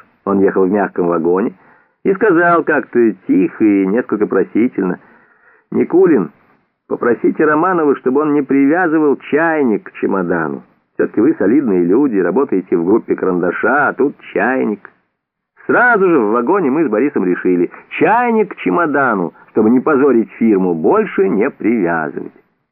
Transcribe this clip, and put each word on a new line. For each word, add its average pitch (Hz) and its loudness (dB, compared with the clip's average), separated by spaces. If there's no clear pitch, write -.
он 98 0
ехал 95 2
в 90 0
мягком 95 -2
вагоне, 85 -2
и 196 2
сказал 175 2
как-то 120 0
тихо 160 0
и 101 2
несколько 104 -2
просительно: 98 -2
"Никулин, 123 2
попросите 120 -2
Романова, 151 0
чтобы 131 -2
он 151 0
не 147 0
привязывал 147 2
чайник 143 -2
к - -20
чемодану. 87 -4
Всё-таки - -4
вы 139 2
солидные 104 2
люди, 110 2
работаете 92 0
в 85 0
группе 110 0
Карандаша, 92 -2
а 95 -4
тут 147 -2
чайник". 123 -4
Сразу 202 2
же 165 2
в 104 0
вагоне 127 0
мы 160 0
с 135 -2
Борисом 110 -2
решили: 87 0
чайник 220 0
к - -16
чемодану, 139 -2
чтобы 110 2
не 127 4
позорить 127 2
фирму, 95 0
больше 180 0
не 156 0
привязывать. 85 -4